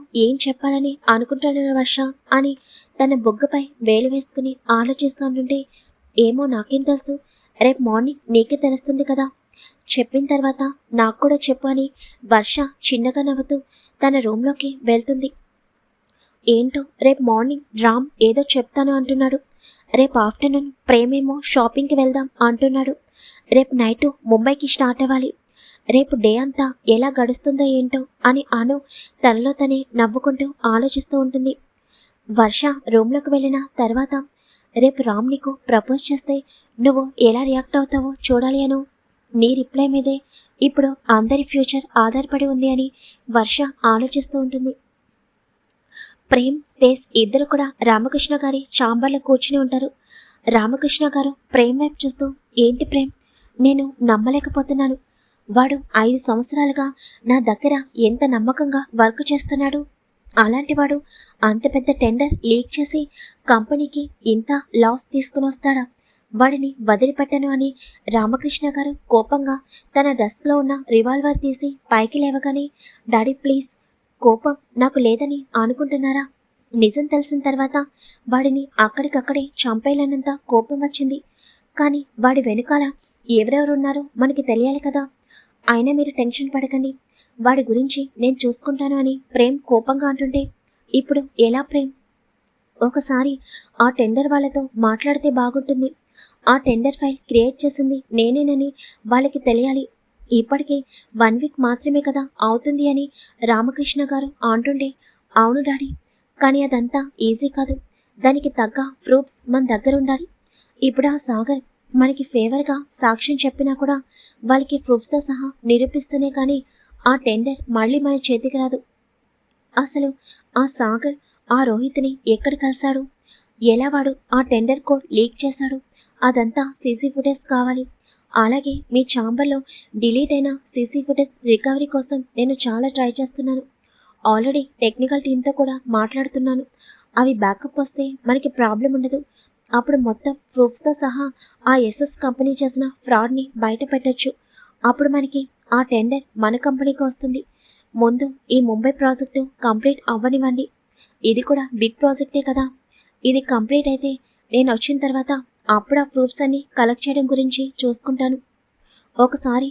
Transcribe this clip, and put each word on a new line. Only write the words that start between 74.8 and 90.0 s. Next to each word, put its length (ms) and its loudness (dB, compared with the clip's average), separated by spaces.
లేదని 380 0
అనుకుంటున్నారా? 640 -2
నిజం 340 2
తెలిసిన 340 -2
తర్వాత 360 -2
వాడిని 340 0
అక్కడికక్కడే 640 -2
చంపేయాలన్నంత 760 -2
కోపం 320 0
వచ్చింది, 380 -4
కానీ 240 0
వాడి 220 4
వెనుకాల 440 -2
ఎవరెవరున్నారో 760 0
మనకి 260 0
తెలియాలి 360 0
కదా, 240 -4
అయినా 260 2
మీరు 240 0
టెన్షన్ 380 -4
పడకండి, 360 -4
వాడి 240 4
గురించి 400 -2
నేను 180 0
చూసుకుంటాను" 600 -4
అని 180 0
ప్రేమ్ 260 2
కోపంగా 500 0